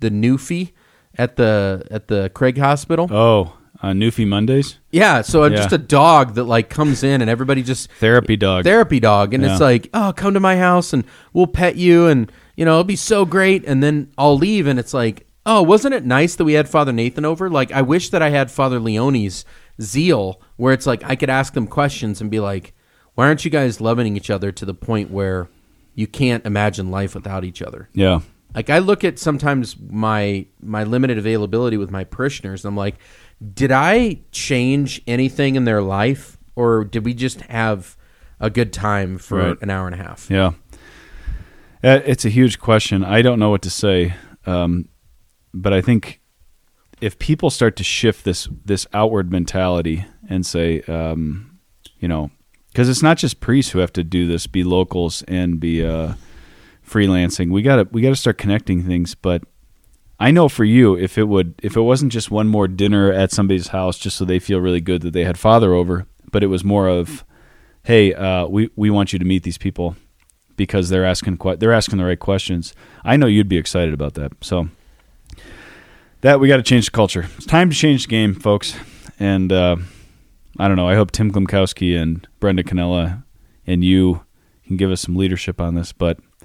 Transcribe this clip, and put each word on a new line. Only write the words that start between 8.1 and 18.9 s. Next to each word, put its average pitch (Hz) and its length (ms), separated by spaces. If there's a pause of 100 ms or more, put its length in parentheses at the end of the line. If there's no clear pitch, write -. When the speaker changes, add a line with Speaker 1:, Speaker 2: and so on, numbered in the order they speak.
Speaker 2:
dog. 95 300
Speaker 1:
Therapy 185 340
dog. 104 340
And 135 120
it's 95 160
Speaker 2:
Yeah. 151 40
Speaker 1:
like, 123 280
"Oh, 202 200
come 196 200
to 196 80
my 185 160
house 180 340
and 127 140 (260)
we'll 175 160
pet 180 300
you 170 300
and, 127 220 (280)
you 165 80
know, 160 80
it'll 165 100
be 190 140
so 202 260
great." 190 420
And 135 160
then 147 360
I'll 143 200
leave 185 300
and 135 100
it's 117 160
like, 117 320 (200)
"Oh, 214 180
wasn't 214 320
it - 100
nice 139 300
that 175 80
we 151 100
had 151 140
Father 147 240
Nathan 120 320
over?" 165 260
Like, 139 220
I 135 100
wish 156 280
that 175 120
I 151 100
had 135 200
Father 131 300
Leone's 113 640 (360)